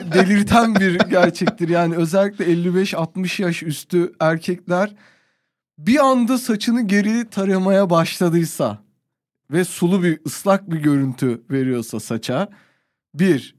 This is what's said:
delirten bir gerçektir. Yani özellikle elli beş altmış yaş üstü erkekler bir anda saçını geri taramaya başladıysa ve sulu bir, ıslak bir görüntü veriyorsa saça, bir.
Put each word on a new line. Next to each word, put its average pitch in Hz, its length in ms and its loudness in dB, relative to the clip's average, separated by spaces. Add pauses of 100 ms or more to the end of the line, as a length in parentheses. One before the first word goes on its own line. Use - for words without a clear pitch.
(140)
delirten 208 600 4
bir 190 240 2
gerçektir. 175 720 0
Yani 170 260 2
özellikle 190 500 0
elli 175 300 0
beş 190 180 0
altmış 170 460 -4
yaş 170 240 -2
üstü 170 560 -2
erkekler 180 760 -2 (800)
bir 240 280 2
anda 254 320 2
saçını 233 440 -2
geri 214 480 0
taramaya 190 600 2
başladıysa 165 880 -2 (760)
ve 175 120 0
sulu 180 400 -2
bir, 165 220 0
ıslak 196 460 -2
bir 165 60 -4
görüntü 135 640 0 (100)
veriyorsa 127 480 -4
saça, 123 500 -4 (640)
bir. 151 460 0